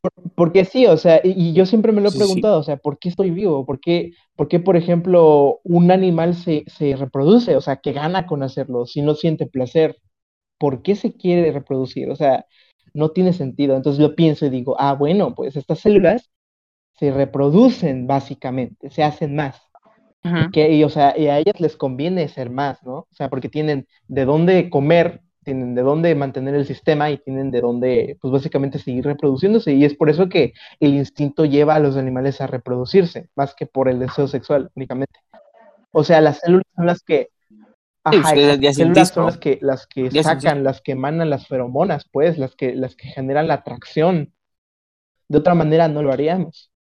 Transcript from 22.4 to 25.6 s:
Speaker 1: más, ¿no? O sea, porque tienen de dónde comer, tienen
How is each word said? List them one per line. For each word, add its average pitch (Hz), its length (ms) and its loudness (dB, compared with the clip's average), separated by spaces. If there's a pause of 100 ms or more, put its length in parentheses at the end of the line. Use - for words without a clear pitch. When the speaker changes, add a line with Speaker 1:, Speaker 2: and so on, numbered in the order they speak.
Speaker 1:
más, 139 340 -6
¿no? 127 140 -12
O - 140 -20
sea, 139 160 -8
porque 131 200 -6
tienen 147 400 -4 (180)
de 135 180 -2
dónde 170 460 2
comer, 165 500 2 (220)
tienen 127 320 -6